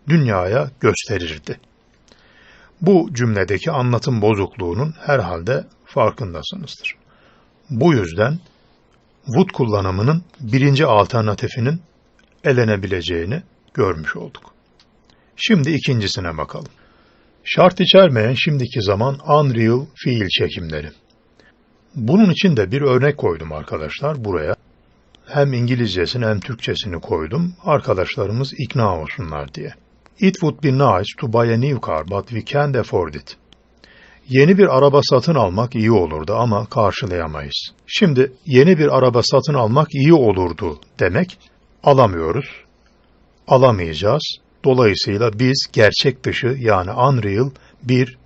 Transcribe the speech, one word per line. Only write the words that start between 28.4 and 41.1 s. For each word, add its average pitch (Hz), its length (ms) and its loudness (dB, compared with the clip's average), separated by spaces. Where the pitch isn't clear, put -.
ikna 107 440 -2
olsunlar 76 520 -10
diye. - 200 -14
"It 190 140 2
would 151 300 -4
be 139 100 2
nice 113 360 2
to 110 140 -4
buy 117 200 2
a 113 40 2
new 131 300 -2
car, 78 200 -4
but 98 200 -6
we 110 180 -8
can't 143 300 -2
afford 95 380 -4
it." - 240 -16
Yeni 143 280 6
bir 160 200 4
araba 143 260 6
satın 151 320 2
almak 110 400 0
iyi 113 160 2
olurdu 82 440 0
ama 113 300 0
karşılayamayız. 85 1080 -4
Şimdi 139 440 2
yeni 151 320 6
bir 143 200 2
araba 123 260 2
satın 143 300 0
almak 131 420 0
iyi 139 180 6
olurdu 92 680 0
demek 107 400 -2